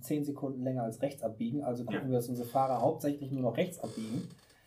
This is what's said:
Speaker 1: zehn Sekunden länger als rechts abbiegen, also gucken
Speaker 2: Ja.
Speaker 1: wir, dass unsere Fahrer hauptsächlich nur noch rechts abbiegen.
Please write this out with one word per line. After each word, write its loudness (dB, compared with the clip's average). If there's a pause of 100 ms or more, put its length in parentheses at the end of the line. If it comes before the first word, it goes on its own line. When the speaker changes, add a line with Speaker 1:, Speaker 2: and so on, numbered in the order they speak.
Speaker 1:
zehn 0
Sekunden -4
länger 0
als -4
rechts -2
abbiegen, 0
also 0
gucken -2
Speaker 2:
Ja. -2
Speaker 1:
wir, 4
dass 0
unsere -2
Fahrer 4
hauptsächlich 2
nur 0
noch 2
rechts 0
abbiegen. -4 (400)